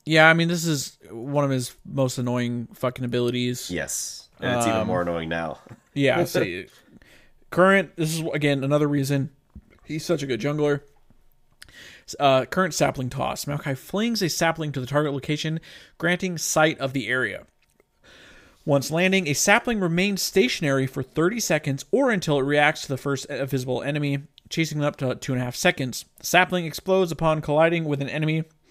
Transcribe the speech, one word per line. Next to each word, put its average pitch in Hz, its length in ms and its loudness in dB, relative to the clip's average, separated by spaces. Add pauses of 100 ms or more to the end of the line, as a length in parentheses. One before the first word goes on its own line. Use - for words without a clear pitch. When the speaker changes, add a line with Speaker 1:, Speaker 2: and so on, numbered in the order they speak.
Speaker 1:
yeah, 156 240 8
I 165 40 8
mean, 165 140 2
this 170 180 -2
is 151 320 -2 (140)
one 139 320 -2
of 139 80 0
his 127 240 -4 (100)
most 135 320 -2
annoying 120 560 -2
fucking 127 320 -6
abilities. 123 640 -2
Speaker 2:
Yes, - 600 -8 (100)
and 123 180 -2
it's 117 80 2
even 113 160 2
Speaker 1:
Um, 110 60 -2
Speaker 2:
more 90 140 0
annoying 85 280 -4
now. 82 340 -4
<laughs> - 60 -20 (240)
Speaker 1:
Yeah, 139 320 2
so 180 200 0 (1040)
current, 190 460 4
this 160 180 -2
is, 165 80 -4 (140)
again, 143 280 2
another 147 240 2
reason 139 440 0 (520)
he's 156 220 -8
such 160 160 0
a 143 60 -6
good 123 120 -2
jungler. 147 420 0 (1400)
Uh, 135 260 6
current 180 300 -2
sapling 139 340 0
toss. 127 360 -4
Maokai 147 300 -4
flings 214 460 -4
a 175 80 0
sapling 160 440 -2
to 139 60 -6
the 123 60 -6
target 147 260 0
location, 151 480 -4 (380)
granting 175 400 -2
sight 156 400 4
of 131 160 -4
the 131 140 -2
area. 120 400 -2 (1160)
Once 143 280 2
landing, 185 360 2
a 147 60 0
sapling 214 460 2
remains 185 420 0
stationary 151 640 2
for 131 160 -6
thirty 170 380 0
seconds 147 520 -2
or 262 200 4
until 170 260 0
it 131 60 2
reacts 147 400 2
to - 60 -14
the 135 80 -2
first 139 320 -4
visible 131 520 -4
enemy, 143 380 -2 (300)
chasing 156 280 -2
them 147 100 0
up 147 100 -4
to 127 180 -2
two - 180 -4
and 127 80 -2
a 127 40 -2
half 123 100 -8
seconds. 147 500 -2 (140)
The - 80 -10
sapling 175 400 2
explodes 185 440 0
upon 156 300 0
colliding 160 440 2
with 143 180 -2
an - 60 -6
enemy 156 340 -2 (280)